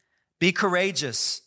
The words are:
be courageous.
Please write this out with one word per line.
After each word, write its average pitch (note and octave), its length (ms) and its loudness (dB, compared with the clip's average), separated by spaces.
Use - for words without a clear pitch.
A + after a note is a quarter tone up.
be F3+ 140 4
courageous. F3+ 960 -2